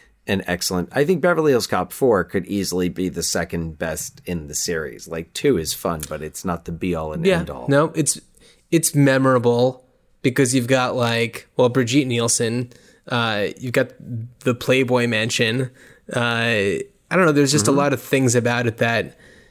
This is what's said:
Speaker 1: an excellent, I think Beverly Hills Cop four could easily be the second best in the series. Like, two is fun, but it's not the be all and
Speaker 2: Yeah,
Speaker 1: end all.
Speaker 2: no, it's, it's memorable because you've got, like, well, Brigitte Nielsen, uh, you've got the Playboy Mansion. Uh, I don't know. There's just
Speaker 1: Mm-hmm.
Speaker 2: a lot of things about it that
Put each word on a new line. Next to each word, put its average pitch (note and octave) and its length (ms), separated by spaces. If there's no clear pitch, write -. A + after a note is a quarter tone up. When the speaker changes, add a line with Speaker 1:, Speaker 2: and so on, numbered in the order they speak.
Speaker 1:
an G2 200
excellent, - 460
I C3+ 120
think E3 160
Beverly D#3+ 320
Hills A#2 140
Cop F#2 260
four G#2+ 320
could F#2 220
easily F#2 420
be F#2 200
the E2+ 140
second E2 560
best - 460
in E2+ 220
the D2 80
series. D2+ 520
Like, E2 280
two C3+ 240
is D#2 160
fun, E2 340
but D2+ 140
it's D#2 220
not F2 200
the F2 80
be F2 220
all D#2 180
and E3 140
Speaker 2:
Yeah, F3+ 140
Speaker 1:
end E3+ 100
all. B2+ 180
Speaker 2:
no, D3 260
it's, D3+ 240
it's E3 240
memorable C3 880
because B2+ 320
you've B2 140
got, B2+ 280
like, A#2 500
well, B2 100
Brigitte B2+ 380
Nielsen, A#2 640
uh, A2+ 400
you've B2 160
got C3 160
the B2 140
Playboy B2 540
Mansion. A#2 640
Uh, B2+ 100
I A#2 600
don't F3+ 160
know. D#3 60
There's C#3+ 200
just C#3+ 140
Speaker 1:
Mm-hmm. C#3+ 80
Speaker 2:
a C#3 80
lot C#3+ 100
of B2+ 80
things C3 340
about A#2+ 320
it A2+ 120
that A#2 400